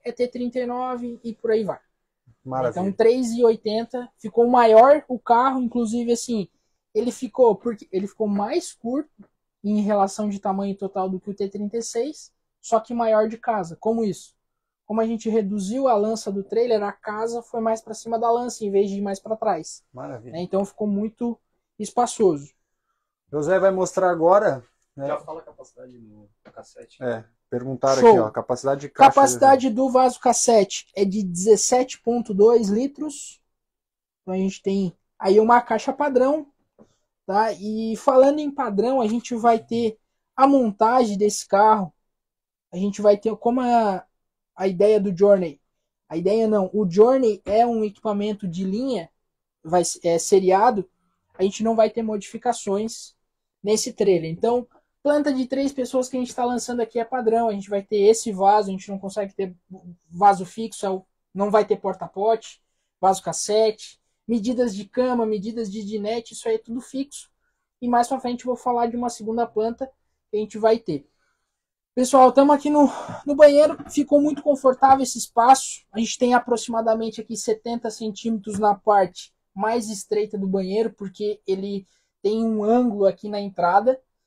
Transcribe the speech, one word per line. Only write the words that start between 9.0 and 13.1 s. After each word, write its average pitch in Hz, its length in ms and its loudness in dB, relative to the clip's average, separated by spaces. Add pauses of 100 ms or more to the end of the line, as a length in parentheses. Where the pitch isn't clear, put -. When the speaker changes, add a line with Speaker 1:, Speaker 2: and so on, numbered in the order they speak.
Speaker 1:
em 208 140 -2
relação 202 480 -2
de 202 120 -8
tamanho 196 360 -4
total 190 340 -6
do 185 120 -8
que - 80 -12
o 196 40 -10
T 196 140 -6
trinta 208 300 -10
e 233 40 -4
seis, 247 520 -8 (280)
só 220 200 0
que 233 120 -12
maior 220 360 2